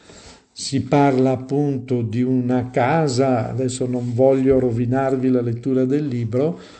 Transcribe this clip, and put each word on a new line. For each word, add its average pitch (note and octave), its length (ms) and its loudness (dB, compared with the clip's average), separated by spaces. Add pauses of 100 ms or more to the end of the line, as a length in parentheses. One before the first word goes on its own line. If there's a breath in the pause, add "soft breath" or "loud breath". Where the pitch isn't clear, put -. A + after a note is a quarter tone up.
(520 loud breath)
si - 300 -4
parla C3 480 4
appunto C3 720 -2
di A2+ 220 -2
una B2+ 480 -2
casa, C3 760 0
adesso B2 380 -4
non B2 300 -4
voglio C3+ 420 4
rovinarvi B2+ 720 0
la B2+ 120 2
lettura A#2+ 440 -2
del D3 220 0
libro, B2 520 -2 (200 loud breath)